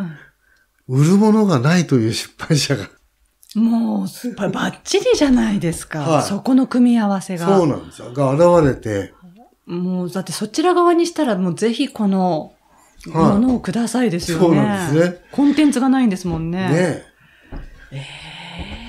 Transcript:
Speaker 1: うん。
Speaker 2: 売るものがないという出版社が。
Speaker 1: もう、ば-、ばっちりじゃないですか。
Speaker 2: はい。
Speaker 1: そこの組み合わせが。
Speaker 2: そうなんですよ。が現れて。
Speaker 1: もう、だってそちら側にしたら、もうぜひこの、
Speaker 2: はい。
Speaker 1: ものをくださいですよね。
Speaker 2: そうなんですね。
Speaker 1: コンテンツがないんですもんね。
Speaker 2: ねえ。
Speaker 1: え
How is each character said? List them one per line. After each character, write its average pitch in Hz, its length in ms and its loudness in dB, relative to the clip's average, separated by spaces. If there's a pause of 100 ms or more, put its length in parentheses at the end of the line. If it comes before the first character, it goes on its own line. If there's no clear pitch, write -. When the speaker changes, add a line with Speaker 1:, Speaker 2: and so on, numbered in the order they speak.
(880)
Speaker 1:
う 131 60 -4
ん。 139 80 4
Speaker 2:
売 - 20 4
る 180 120 4
も 214 160 4
の 214 140 4
が 156 140 2
な 160 180 2
い 170 80 0
と 139 100 2
い 113 120 2
う 110 40 -2
出 - 260 -10
版 - 180 0
社 135 200 -2
が。 98 120 -8 (680)
Speaker 1:
も 220 500 0
う、 - 320 -10
ば-、 196 120 -4
ば - 200 -4
っ - 60 -8 (100)
ち 403 160 0
り 403 140 -2
じ 302 100 2
ゃ 277 60 4
な 226 220 2
い 202 80 -2
で 165 120 -2
す - 140 -12
か。 156 140 -8
Speaker 2:
は 151 200 2
い。 - 20 2
Speaker 1:
そ 202 180 -4
こ 262 140 0
の 254 120 2
組 247 260 2
み 233 60 2
合 208 100 0
わ 196 120 -2
せ 185 160 -8
が。 170 100 -6
Speaker 2:
そ 190 180 4
う - 20 2
な 120 100 0
ん 80 120 -14
で 80 40 -20
す - 80 -20
よ。 123 140 -16
が 135 180 0
現 170 340 6
れ 123 80 2
て。 104 380 -6 (540)
Speaker 1:
も 180 380 -4
う、 170 60 -8
だ 190 120 -6
っ - 20 -20
て 175 80 -10
そ 214 160 -8
ち - 140 -4
ら 359 100 2
側 349 220 2
に 339 120 2
し 339 60 -6
た 302 120 -2
ら、 220 120 0
も 185 140 -2
う 160 40 -4
ぜ 220 200 -2
ひ 262 140 -2
こ 208 200 -2
の、 185 460 -2 (580)
Speaker 2:
は 165 180 4
い。 - 20 4
Speaker 1:
も 202 60 2
の 254 180 2
を - 40 -4
く 180 120 -4
だ 226 160 -2
さ 254 160 0
い 214 60 0
で 170 100 -2
す 156 120 -6
よ 160 60 -2
ね。 190 60 4
Speaker 2:
そ 165 60 6
う 160 40 4
な 170 360 0
ん 143 40 0
で 160 80 4
す 180 80 0
ね。 175 80 -10 (140)
Speaker 1:
コ 285 120 2
ン 285 100 4
テ 302 100 4
ン 277 80 4
ツ 247 80 -2
が 262 80 2
な 262 120 2
い 247 60 2
ん 208 40 2
で 185 60 -2
す 180 100 -8
も 165 120 -4
ん 160 120 -6
ね。 185 180 -4
Speaker 2:
ね 151 100 2
え。 175 320 -2 (840)
Speaker 1:
え 139 140 -14 (840)